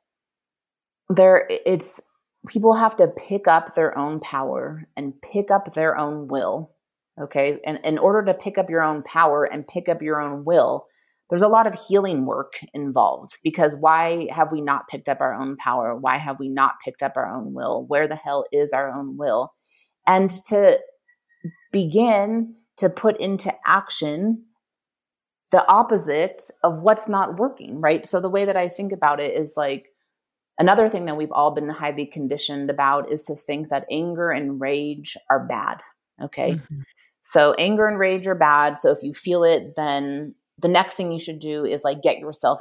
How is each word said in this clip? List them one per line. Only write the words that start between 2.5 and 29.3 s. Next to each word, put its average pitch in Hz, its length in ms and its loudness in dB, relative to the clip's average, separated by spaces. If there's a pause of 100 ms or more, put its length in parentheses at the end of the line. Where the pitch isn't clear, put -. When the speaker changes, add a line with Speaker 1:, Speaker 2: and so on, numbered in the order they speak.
Speaker 1:
have 220 240 2
to 175 100 6
pick 202 400 -6
up 165 280 4
their 160 220 0
own 147 220 -4
power 135 680 -6 (120)
and 139 240 -8
pick 202 280 -4
up 196 240 0
their 160 240 0
own 147 300 -6
will, 135 480 -6 (460)
okay? 143 440 -2
And 151 200 -6
in 156 120 0
order 202 280 4
to 196 80 2
pick 202 240 -8
up 185 120 0
your 165 140 2
own 151 200 -2
power 151 420 2
and 143 200 -6
pick 180 220 -6
up 170 140 0
your 156 180 -2
own 143 240 -6
will, 143 440 2 (420)
there's 175 120 0
a 208 60 8
lot 220 180 6
of 214 220 -4
healing 190 380 2
work 127 300 -6 (180)
involved, 131 680 0
because 156 380 2
why 165 500 2
have 156 220 0
we 160 80 -4
not 143 300 -2
picked - 180 -12
up 135 140 -2
our 131 120 0
own 135 220 -8
power? 120 400 -2
Why 131 220 0
have 143 200 -8
we 135 120 -8
not 135 240 2 (100)
picked - 180 -12
up 139 140 -2
our 131 180 -4
own 131 200 -10
will? 127 340 -6
Where 147 200 2
the 156 100 -8
hell 143 340 -4
is 147 220 0
our 135 180 -2
own 135 260 -10
will? 131 360 -2 (520)
And 190 240 4 (180)
to 202 300 6 (960)
begin 214 840 2 (220)
to 185 120 2
put 214 300 0
into 196 320 -4 (140)
action 190 800 0 (1080)
the 180 160 6
opposite 185 760 2 (200)
of 165 180 0
what's 214 260 4
not 190 320 -2
working, 226 400 -6
right? 160 260 2
So 190 140 -2
the 185 100 -2
way 196 160 0
that 196 120 0
I 180 100 0
think 190 240 -10
about 147 280 0
it 139 180 -4